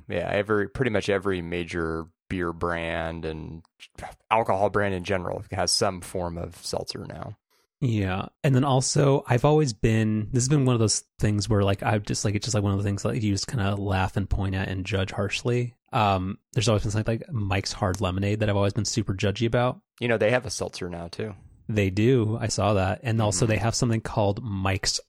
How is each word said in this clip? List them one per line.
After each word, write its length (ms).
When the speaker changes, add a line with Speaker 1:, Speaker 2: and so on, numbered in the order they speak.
Speaker 1:
Yeah, 220
every, 380
pretty 220
much 180
every 320
major 640
beer 240
brand 720
and 380
alcohol 400
brand 240
in 100
general 380
has 200
some 280
form 380
of 180
seltzer 520
now. 280
Speaker 2:
Yeah. 460
And 100
then 80
also, 640
I've 200
always 260
been, 600
this 100
has 80
been 160
one 80
of 60
those 220
things 300
where, 140
like, 200
I've 220
just, 220
like, 80
it's 100
just, 100
like, 80
one 120
of 40
the 60
things 180
that 200
you 100
just 140
kinda 280
laugh 440
and 100
point 260
at 140
and 160
judge 280
harshly. 640
Um, 440
there's 160
always 140
been 100
something 280
like 120
Mike's 400
Hard 300
Lemonade 380
that 100
I've 60
always 180
been 100
super 300
judgy 320
about. 340
Speaker 1:
You 100
know, 100
they 120
have 140
a 60
seltzer 400
now, 180
too. 260
Speaker 2:
They 180
do. 500
I 100
saw 260
that. 280
And 200
also, 240
Speaker 1:
Mm-hmm. 60
Speaker 2:
they 60
have 160
something 280
called 420
Mike's 640